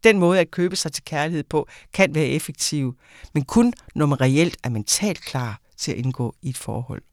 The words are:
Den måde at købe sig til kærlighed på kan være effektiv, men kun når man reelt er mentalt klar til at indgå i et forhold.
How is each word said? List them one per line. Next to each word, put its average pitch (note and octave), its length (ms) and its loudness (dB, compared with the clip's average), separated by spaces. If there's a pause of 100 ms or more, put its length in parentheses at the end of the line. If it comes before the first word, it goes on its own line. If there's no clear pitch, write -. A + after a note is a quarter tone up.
Den G#3+ 140 6
måde F3+ 220 4
at E3 100 0
købe F3 260 -4
sig - 160 -6
til - 120 -10
kærlighed D#3 400 -4
på - 240 -2 (240)
kan F#3 220 2
være D3+ 120 2
effektiv, C3+ 720 -4 (380)
men D3 100 0
kun A#3+ 280 4 (220)
når D3+ 120 2
man C#3 140 0
reelt C#3 440 4
er C3 40 -2
mentalt B2 520 -2
klar A#2 400 -8 (160)
til - 160 -6
at - 60 -4
indgå B2 440 -4
i - 60 -6
et B2+ 80 -8
forhold. - 460 -10 (100)